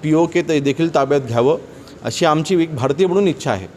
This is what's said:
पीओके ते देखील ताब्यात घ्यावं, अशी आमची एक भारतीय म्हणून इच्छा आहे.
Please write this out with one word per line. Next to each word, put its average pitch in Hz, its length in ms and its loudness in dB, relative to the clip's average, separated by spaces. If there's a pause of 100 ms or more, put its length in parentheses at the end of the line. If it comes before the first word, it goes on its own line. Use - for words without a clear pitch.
पीओके 165 400 2
ते 156 180 0
देखील 143 340 0
ताब्यात 139 260 2
घ्यावं, 120 380 2 (460)
अशी 117 200 -2
आमची 165 380 2
एक 160 120 -4
भारतीय 139 320 0
म्हणून 190 220 2
इच्छा 143 220 -4
आहे. 95 160 -4 (100)